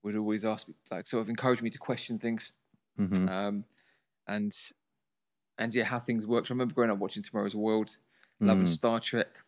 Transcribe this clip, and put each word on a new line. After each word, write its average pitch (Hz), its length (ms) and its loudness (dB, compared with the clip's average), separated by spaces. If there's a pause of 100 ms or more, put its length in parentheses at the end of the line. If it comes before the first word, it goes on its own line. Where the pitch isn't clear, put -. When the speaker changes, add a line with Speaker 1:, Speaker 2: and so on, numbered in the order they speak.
Speaker 1:
would 104 120 -4
always 107 300 0
ask 110 220 -2
me, - 80 -18 (160)
like, 92 160 -8
sort 117 160 -2
of 104 60 -6
encourage 117 340 2
me 113 80 -2
to - 80 -14
question 117 400 -4
things. 117 340 -4 (460)
Speaker 2:
Mm-hmm. 95 280 2
Speaker 1:
Um, 101 360 -2 (640)
and, - 280 -2 (1000)
and 113 160 -2
yeah, 117 100 2
how 123 160 -2
things 113 280 -2
work. 117 180 2
I - 80 -4
remember 127 220 0
growing 117 160 4
up 98 80 0
watching 98 240 -4
Tomorrow's 104 320 -2
World, 110 420 0 (420)
loving 95 260 6
Speaker 2:
Mm. 87 40 4
Speaker 1:
Star 113 300 2
Trek. - 280 0 (200)